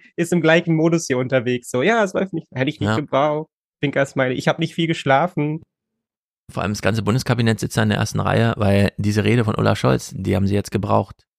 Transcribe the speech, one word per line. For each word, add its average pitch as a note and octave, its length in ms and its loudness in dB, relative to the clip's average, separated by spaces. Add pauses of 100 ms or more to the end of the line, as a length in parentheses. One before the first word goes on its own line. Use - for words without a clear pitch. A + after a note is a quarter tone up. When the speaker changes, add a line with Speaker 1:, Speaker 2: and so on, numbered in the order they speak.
(160)
Speaker 1:
ist F3 160 -2
im F3 80 4
gleichen E3 340 4
Modus E3 320 2
hier B2+ 120 -2
unterwegs, B2 520 -2
so, B2+ 120 0
"Ja, A3 200 2
es G3 120 -2
läuft - 180 -2
nicht, D#3+ 200 -8
hätte C3 160 -2
ich - 120 -8
nicht G#2 80 -2
Speaker 2:
Ja. A2 80 2
Speaker 1:
gebraucht." D3+ 520 -2 (320)
Zwinker-Smiley, C3+ 540 -2
"Ich B2+ 140 -2
hab - 100 0
nicht E3 160 -4
viel E3 140 -2
geschlafen." D3+ 760 0 (880)
Speaker 2:
Vor - 120 -4
allem G2+ 80 -2
das G#2 100 -6
ganze G#2+ 200 0
Bundeskabinett A#2 580 0
sitzt - 160 -4
da A2+ 80 2
in G#2+ 60 0
der G2+ 80 0
ersten G#2+ 200 -4
Reihe, G#2 380 0
weil G2+ 400 2
diese G#2 260 0
Rede A2 220 2
von G#2+ 100 -2
Olaf G#2+ 240 2
Scholz, B2+ 380 0
die G2 180 -2
haben G2 140 2
sie G2+ 60 0
jetzt - 180 -2
gebraucht. G#2 520 -2 (140)